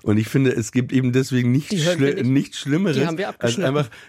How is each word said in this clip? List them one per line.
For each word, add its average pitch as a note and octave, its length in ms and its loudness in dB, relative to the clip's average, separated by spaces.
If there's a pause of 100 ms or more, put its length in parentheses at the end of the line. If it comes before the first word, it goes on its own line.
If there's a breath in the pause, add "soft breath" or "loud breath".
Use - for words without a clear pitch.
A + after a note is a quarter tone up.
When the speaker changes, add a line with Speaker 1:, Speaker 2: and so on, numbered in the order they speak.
Speaker 1:
Und G#2 140 2
ich A2 100 -2
finde, C3+ 240 2
es - 200 -4
gibt B2 220 -2
eben B2+ 200 2
deswegen B2+ 380 2
nichts C#3+ 180 0
Speaker 2:
Die F#3 140 -2
hören E3+ 160 0
wir C#3 120 4
Speaker 1:
Schli-, G3 120 -4
Speaker 2:
nicht. B2 80 2
Speaker 1:
nichts C#3 280 0
Schlimmeres, D3+ 380 0
Speaker 2:
Die C#3 100 0
haben E3 100 -4
wir G3 120 -4
Speaker 1:
als G3+ 80 -14
Speaker 2:
abgeschnitten. C3 380 0
Speaker 1:
einfach, D3 140 0 (200 loud breath)